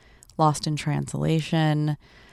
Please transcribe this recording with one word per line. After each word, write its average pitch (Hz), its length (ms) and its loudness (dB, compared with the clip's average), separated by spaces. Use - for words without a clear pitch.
Lost 156 300 2
in 151 100 -2
Translation. 151 1200 0